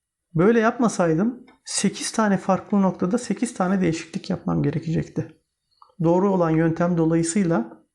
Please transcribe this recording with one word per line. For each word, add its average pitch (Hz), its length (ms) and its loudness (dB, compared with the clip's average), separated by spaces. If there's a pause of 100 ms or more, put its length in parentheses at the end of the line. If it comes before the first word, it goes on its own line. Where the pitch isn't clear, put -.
(360)
böyle 214 240 4
yapmasaydım 220 840 0 (200)
sekiz - 460 -4
tane 208 260 2
farklı 190 440 0
noktada 185 360 0
sekiz 233 360 -6
tane 185 280 0
değişiklik - 480 -4
yapmam 170 340 -2
gerekecekti. 160 640 -4 (760)
Doğru 185 300 4
olan 175 160 2
yöntem 165 480 2
dolayısıyla 165 840 0 (120)